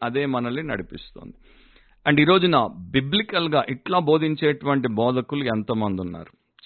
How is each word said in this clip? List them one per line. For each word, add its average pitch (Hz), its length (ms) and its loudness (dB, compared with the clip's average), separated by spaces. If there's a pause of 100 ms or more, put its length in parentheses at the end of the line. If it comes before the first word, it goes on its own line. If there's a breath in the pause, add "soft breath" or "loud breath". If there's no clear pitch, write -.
అదే 127 220 -2
మనల్ని 127 380 -2
నడిపిస్తోంది. - 680 -10 (760 soft breath)
And 147 120 6
ఈ - 20 6
రోజున 165 440 6 (120)
బిబ్లికల్‌గా 147 880 0
ఇట్లా 180 300 -2
బోధించేటువంటి 147 880 0
బోధకులు 123 560 0
ఎంతమంది 107 580 -2
ఉన్నారు? 85 360 -12 (280)